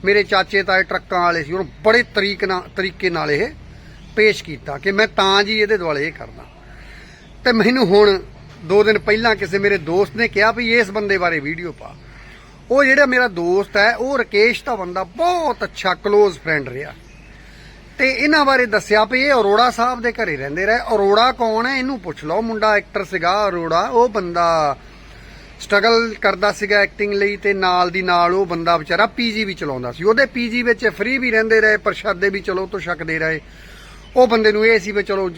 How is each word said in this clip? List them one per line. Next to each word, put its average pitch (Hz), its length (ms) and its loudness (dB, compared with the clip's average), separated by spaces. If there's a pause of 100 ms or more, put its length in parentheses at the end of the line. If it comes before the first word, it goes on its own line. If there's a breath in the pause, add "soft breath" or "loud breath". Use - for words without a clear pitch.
ਮੇਰੇ 202 180 2
ਚਾਚੇ 190 400 0
ਤਾਏ 185 200 0
ਟਰੱਕਾਂ 185 380 -4
ਵਾਲੇ 170 240 0
ਸੀ, 147 80 -10
ਉਹਨੂੰ 180 160 -6 (140)
ਬੜੇ 226 200 4
ਤਰੀਕ 202 420 -4
ਨਾਲ, 185 320 -4
ਤਰੀਕੇ 190 340 -4
ਨਾਲ 156 200 -4
ਇਹ 165 180 -2 (680 loud breath)
ਪੇਸ਼ 214 280 2
ਕੀਤਾ 143 340 -12
ਕਿ 196 140 -2
ਮੈਂ 214 160 2
ਤਾਂ 196 360 2
ਜੀ 214 160 -2
ਇਹਦੇ 208 180 0
ਦੁਆਲੇ 151 280 -2
ਇਹ 160 60 -6
ਕਰਦਾ। 113 340 -18 (1000 loud breath)
ਤੇ 247 80 2
ਮੈਨੂੰ 233 340 2
ਹੁਣ 196 360 4 (420)
ਦੋ 202 200 2
ਦਿਨ 214 140 2
ਪਹਿਲਾਂ 220 380 0
ਕਿਸੇ 190 220 -6
ਮੇਰੇ 196 200 0
ਦੋਸਤ 175 380 -2
ਨੇ 226 120 0
ਕਿਹਾ 214 240 0
ਵੀ 233 260 0
"ਇਸ 202 120 0
ਬੰਦੇ 202 280 -2
ਬਾਰੇ 165 220 -2
ਵੀਡੀਓ 165 320 -10
ਪਾ।" - 240 -18 (760 loud breath)
ਉਹ 277 140 4
ਜਿਹੜਾ 269 220 4
ਮੇਰਾ 247 220 0
ਦੋਸਤ 185 480 -2
ਹੈ, 214 200 2
ਉਹ 254 220 -2
ਰਕੇਸ਼ 214 460 0
ਧਵਨ 190 280 -6
ਦਾ 190 120 -4
ਬਹੁਤ 294 600 -2
ਅੱਛਾ 185 300 -4
ਕਲੋਜ਼ 208 440 2
ਫਰੈਂਡ 151 300 -4
ਰਿਹਾ 139 260 -12 (1040 loud breath)
ਤੇ 262 120 2
ਇਹਨਾਂ 294 340 2
ਬਾਰੇ 262 220 2
ਦੱਸਿਆ 214 380 2
ਵੀ 254 180 -2
ਇਹ 285 100 2
ਅਰੋੜਾ 226 380 4
ਸਾਹਿਬ 240 320 -2
ਦੇ 233 100 -2
ਘਰੇ 185 240 -4
ਰਹਿੰਦੇ 143 300 -4
ਰਹੇ। 226 120 2
ਅਰੋੜਾ 214 540 2
ਕੌਣ 233 340 -2
ਹੈ? 269 120 -2
ਇਹਨੂੰ 254 220 -6
ਪੁੱਛ 170 240 -12
ਲਓ। 175 180 -2
ਮੁੰਡਾ 214 340 0
ਐਕਟਰ 202 280 -4
ਸੀਗਾ 190 440 0
ਅਰੋੜਾ, 170 320 0
ਉਹ 240 280 2
ਬੰਦਾ 170 680 0 (840 loud breath)
ਸਟਰਗਲ 226 600 2
ਕਰਦਾ 196 320 0
ਸੀਗਾ 208 280 0
ਐਕਟਿੰਗ 202 340 -2
ਲਈ 202 220 0
ਤੇ 202 160 -2
ਨਾਲ 180 380 2
ਦੀ 185 120 -4
ਨਾਲ 175 320 2
ਉਹ 190 120 0
ਬੰਦਾ 170 300 0
ਵਿਚਾਰਾ 170 300 0
ਪੀਜੀ 220 380 -4
ਵੀ 196 100 -6
ਚਲਾਉਂਦਾ 131 380 -6
ਸੀ। 160 120 -10
ਉਹਦੇ 226 220 4
ਪੀਜੀ 240 360 -4
ਵਿੱਚ 233 260 0
ਫ੍ਰੀ 247 300 -4
ਵੀ 247 120 -2
ਰਹਿੰਦੇ 220 300 2
ਰਹੇ, 214 160 4
ਪ੍ਰਸ਼ਾਦੇ 196 520 -4
ਵੀ 196 120 -4
ਚਲੋ 190 260 -4
ਤੋਂ 185 140 -8
ਛਕਦੇ 160 380 -6
ਰਹੇ। 160 220 -4 (760 loud breath)
ਉਹ 254 100 8
ਬੰਦੇ 214 260 2
ਨੂੰ 214 140 2
ਇਹ 226 120 4
ਸੀ 196 140 -6
ਵੀ 202 100 -2
ਚਲੋ 196 360 -4